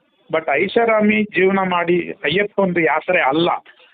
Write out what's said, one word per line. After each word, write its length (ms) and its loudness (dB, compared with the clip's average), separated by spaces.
But 200 -2
ಐಷಾರಾಮಿ 720 2
ಜೀವನ 360 0
ಮಾಡಿ 520 -2
ಅಯ್ಯಪ್ಪಂದು 680 -2
ಯಾತ್ರೆ 420 0
ಅಲ್ಲ. 280 0